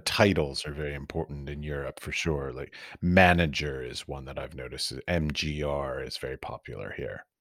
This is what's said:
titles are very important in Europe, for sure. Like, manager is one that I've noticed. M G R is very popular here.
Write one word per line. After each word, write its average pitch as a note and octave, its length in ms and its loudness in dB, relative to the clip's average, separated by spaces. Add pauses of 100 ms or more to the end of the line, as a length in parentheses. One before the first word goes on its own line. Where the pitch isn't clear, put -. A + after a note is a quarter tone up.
titles D#2+ 600 4
are D2+ 60 -6
very D2 220 -4
important C#2+ 540 -6
in D2 140 -8
Europe, C#2 380 -6
for - 100 -8
sure. C#2 420 -2
Like, C2 220 -10 (260)
manager E2+ 840 6
is A#1+ 240 -10
one C#2 160 -8
that C2+ 160 -8
I've C2+ 160 -10
noticed. B1+ 360 -6 (140)
M D#2+ 240 2
G D2+ 320 -2
R C#2 400 -2
is C2 140 -8
very C2 200 -6
popular - 600 -10
here. - 280 -8 (160)